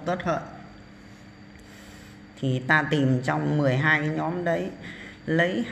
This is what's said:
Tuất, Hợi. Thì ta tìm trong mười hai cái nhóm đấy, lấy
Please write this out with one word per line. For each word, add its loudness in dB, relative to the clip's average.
Tuất, -2
Hợi. 0
Thì 2
ta 4
tìm 2
trong 0
mười 4
hai 4
cái -2
nhóm -2
đấy, -2
lấy 2